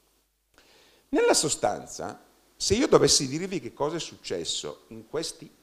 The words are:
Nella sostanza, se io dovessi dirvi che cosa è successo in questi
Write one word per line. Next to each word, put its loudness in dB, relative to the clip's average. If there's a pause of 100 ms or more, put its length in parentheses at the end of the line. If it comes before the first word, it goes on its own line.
(1080)
Nella 4
sostanza, -2 (320)
se 0
io 2
dovessi 6
dirvi -6
che -10
cosa -4
è -6
successo -8
in -18
questi -8 (120)